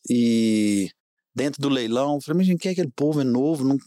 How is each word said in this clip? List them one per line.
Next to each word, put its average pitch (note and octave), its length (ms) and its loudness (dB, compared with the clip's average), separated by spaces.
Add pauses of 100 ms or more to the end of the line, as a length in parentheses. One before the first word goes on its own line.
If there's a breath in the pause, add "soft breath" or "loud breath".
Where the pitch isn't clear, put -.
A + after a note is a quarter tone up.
e A2 840 2 (420)
dentro C#3 260 -4
do C#3+ 100 -2
leilão, C3 520 0
falei, D#3 160 -4
mas F#3+ 100 2
gente, F3+ 120 2
quem F#3 100 -4
é F#3 40 -2
aquele F3 220 -2
povo? D3 260 0
É C3+ 40 0
novo, C3 380 0
não... C3+ 240 2